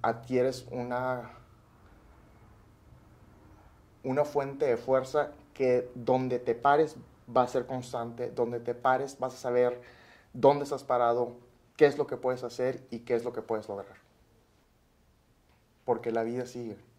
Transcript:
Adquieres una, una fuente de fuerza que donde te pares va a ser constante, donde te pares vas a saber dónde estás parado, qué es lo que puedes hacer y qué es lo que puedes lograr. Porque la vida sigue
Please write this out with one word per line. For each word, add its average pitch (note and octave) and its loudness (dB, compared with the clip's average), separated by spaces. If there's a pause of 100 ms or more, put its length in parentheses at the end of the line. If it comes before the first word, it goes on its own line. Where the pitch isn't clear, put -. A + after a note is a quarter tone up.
Adquieres B2 0
una, B2 -4 (2750)
una C3+ 2
fuente C#3 -2
de A#2+ 4
fuerza C3 0 (220)
que B2 2
donde B2+ 0
te A#2+ -2
pares D3 2 (380)
va B2 6
a A#2+ -2
ser B2 -2
constante, A#2+ -8
donde A#2+ -2
te A#2+ -6
pares C3 0
vas C3 -4
a - -16
saber B2 2 (540)
dónde C#3 6
estás C#3 -8
parado, A#2+ 2 (400)
qué D3+ 10
es C#3+ 4
lo D3 0
que B2 -6
puedes B2+ -2
hacer B2+ -4
y A#2 -10
qué A#2+ -2
es A2+ 0
lo A#2+ -6
que A2 -8
puedes G#2+ -4
lograr. G2 -10 (1900)
Porque A#2 -2
la A2+ 0
vida A#2+ -4
sigue A#2 -10 (220)